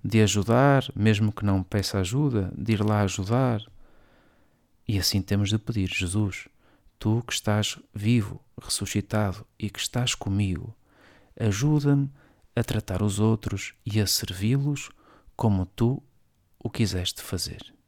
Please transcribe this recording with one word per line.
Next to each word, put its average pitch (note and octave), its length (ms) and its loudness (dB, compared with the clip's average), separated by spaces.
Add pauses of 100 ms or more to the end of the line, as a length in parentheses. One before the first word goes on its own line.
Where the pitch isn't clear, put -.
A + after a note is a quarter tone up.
De A2 180 4
ajudar, A#2 640 4 (100)
mesmo G#2+ 360 4
que - 120 -8
não G2 180 2
peça G2 380 -2
ajuda, A2 580 0
de A2 160 0
ir G#2 100 2
lá G#2 180 2
ajudar? A2 600 0 (1300)
E G#2 100 0
assim F#2+ 240 0
temos G2+ 280 0
de A2 80 0
pedir, G#2+ 320 -2
"Jesus, F#2+ 580 -4 (500)
tu A2 300 0
que - 60 -8
estás - 440 -2 (160)
vivo, G#2+ 480 0 (200)
ressuscitado G#2 840 -4 (140)
e G#2+ 100 -6
que - 100 -14
estás - 360 -2
comigo, G2 600 -2 (640)
ajuda-me C#3 680 2 (460)
a A#2+ 80 0
tratar - 380 -2
os G2+ 180 0
outros A2 540 0 (120)
e G#2 140 0
a G2+ 80 2
servi-los C3+ 840 -2 (460)
como G2 300 2
tu A#2 360 -2 (560)
o - 120 -8
quiseste F#2 520 -2
fazer." - 400 -8 (260)